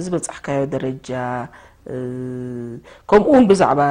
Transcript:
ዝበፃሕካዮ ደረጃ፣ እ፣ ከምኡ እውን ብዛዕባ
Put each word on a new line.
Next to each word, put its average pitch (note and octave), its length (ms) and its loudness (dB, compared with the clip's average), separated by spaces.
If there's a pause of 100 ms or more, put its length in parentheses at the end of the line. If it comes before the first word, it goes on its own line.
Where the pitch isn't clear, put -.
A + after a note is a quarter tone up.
ዝበፃሕካዮ E3 640 -4
ደረጃ፣ C3 420 -6 (760)
እ፣ - 140 -10 (1080)
ከምኡ G#3 220 4
እውን B3+ 200 8
ብዛዕባ D3+ 340 4 (100)